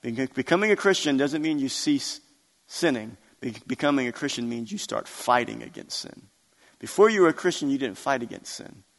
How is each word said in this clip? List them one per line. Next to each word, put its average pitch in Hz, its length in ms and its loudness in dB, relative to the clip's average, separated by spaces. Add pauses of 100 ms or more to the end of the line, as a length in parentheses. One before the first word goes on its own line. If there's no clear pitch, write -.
Be-, 123 260 -4
becoming 175 440 2
a 202 60 6
Christian 156 400 2
doesn't 143 260 0
mean 156 160 0
you 135 100 -2
cease - 520 -2 (480)
sinning. 117 480 -2 (240)
Be-, 120 160 -8 (100)
becoming 139 400 0
a 120 60 -4
Christian 120 360 -6
means 117 220 -6
you 202 80 -8
start - 300 -6
fighting 117 560 0
against - 340 -12
sin. - 300 -14 (500)
Before 208 320 6
you 208 120 4
were 165 80 8
a 147 40 0
Christian, 160 340 -2
you 139 100 0
didn't 120 200 -4
fight 131 240 0
against - 320 -12
sin. - 300 -18 (140)